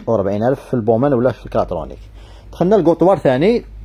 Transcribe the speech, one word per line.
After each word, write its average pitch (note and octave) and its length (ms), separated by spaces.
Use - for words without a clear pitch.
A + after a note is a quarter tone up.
وربعين G#2 360
ألف C3+ 160
في - 140
البومان A#2 400
ولا B2 180
في - 140
الكراترونيك. E2+ 540
دخلنا F3+ 240
الكوطوار E3+ 420
ثاني، D3+ 480